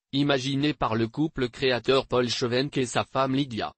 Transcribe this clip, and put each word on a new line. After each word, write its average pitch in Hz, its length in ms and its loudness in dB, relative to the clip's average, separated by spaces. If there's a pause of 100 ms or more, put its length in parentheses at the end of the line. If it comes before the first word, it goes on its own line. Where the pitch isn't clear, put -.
(120)
imaginée 139 600 0
par 113 200 -2
le 113 140 2
couple 139 400 -2
créateur 127 580 2
Paul 123 220 2
Schwenk 127 480 -2
et 131 100 0
sa 113 180 -2
femme 135 300 -2
Lydia. 113 440 -4